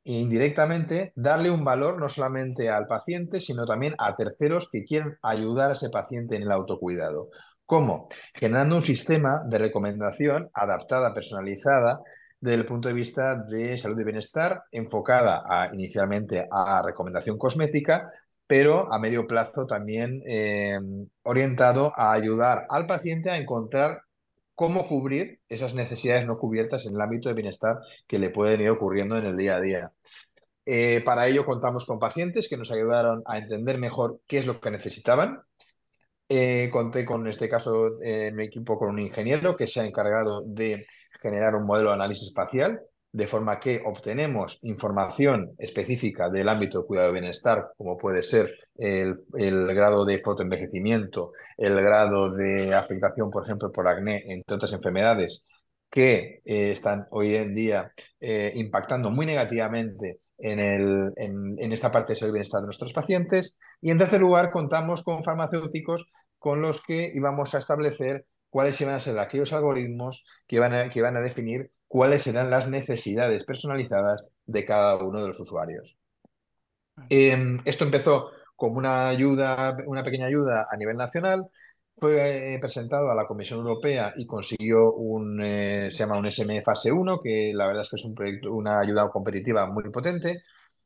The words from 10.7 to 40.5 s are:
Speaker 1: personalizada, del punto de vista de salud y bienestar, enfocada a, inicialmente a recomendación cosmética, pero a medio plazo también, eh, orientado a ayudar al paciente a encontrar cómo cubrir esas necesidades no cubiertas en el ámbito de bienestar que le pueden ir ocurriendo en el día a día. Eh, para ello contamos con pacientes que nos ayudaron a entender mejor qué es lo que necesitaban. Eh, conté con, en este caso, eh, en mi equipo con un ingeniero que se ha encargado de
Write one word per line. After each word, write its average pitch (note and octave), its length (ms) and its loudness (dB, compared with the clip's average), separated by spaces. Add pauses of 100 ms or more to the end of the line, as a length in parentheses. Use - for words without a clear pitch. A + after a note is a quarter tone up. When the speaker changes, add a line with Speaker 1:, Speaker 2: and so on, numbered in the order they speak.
Speaker 1:
personalizada, A#2 840 0 (460)
del A#2 180 2
punto A#2+ 240 -4
de A#2+ 60 -2
vista C3 400 -2 (160)
de A#2 260 -4
salud A2+ 240 -4
y G#2+ 40 -2
bienestar, A2 640 -2
enfocada A2+ 760 2
a, F2+ 300 0
inicialmente G2 760 -2
a F#2+ 340 2
recomendación F2+ 540 -4
cosmética, D3+ 720 0 (380)
pero D3 460 6
a A2 80 2
medio A2 260 0
plazo A#2 400 -2
también, A2+ 640 -4
eh, G#2 500 -2 (460)
orientado C3 720 4
a A2 160 4
ayudar A2 560 2
al D#3+ 180 -2
paciente E3 440 -2
a F3 60 0
encontrar C3 640 -2 (520)
cómo E3+ 320 0
cubrir C#3 600 -2
esas A#2+ 260 -6
necesidades B2 500 0
no A#2 140 -4
cubiertas A2+ 480 -2
en G2+ 80 -6
el G#2 60 -2
ámbito A2 280 -2
de A#2+ 60 -2
bienestar A2 440 -2 (280)
que G#2 120 -2
le F#2+ 120 0
pueden G#2+ 300 2
ir G#2 100 4
ocurriendo G2+ 480 0
en G#2+ 80 -2
el F#2 100 -4
día F#2+ 200 0
a F#2 40 0
día. F#2 320 -2 (720)
Eh, A#2 400 2
para A#2+ 220 4
ello C#3 180 4
contamos B2 400 -2
con A#2+ 140 -4
pacientes E3+ 500 -2
que - 80 -6
nos A#2 140 -8
ayudaron A#2 560 2
a A2 120 -6
entender A2 400 -4
mejor A#2 500 -4
qué C#3 100 0
es B2+ 80 -2
lo B2+ 140 -4
que A#2 100 -6
necesitaban. B2+ 680 0 (880)
Eh, B2+ 440 2
conté A#2+ 320 0
con, A#2+ 180 -4
en A2+ 60 -4
este A2 200 -4
caso, A2+ 540 0
eh, G#2+ 260 -2
en G#2+ 80 -8
mi G#2+ 80 -4
equipo A2 340 -4
con G#2+ 120 -2
un G#2 80 -4
ingeniero C3 580 -2
que A#2 100 -2
se - 140 -2
ha A2 40 0
encargado G#2 600 0
de G#2+ 400 -4 (360)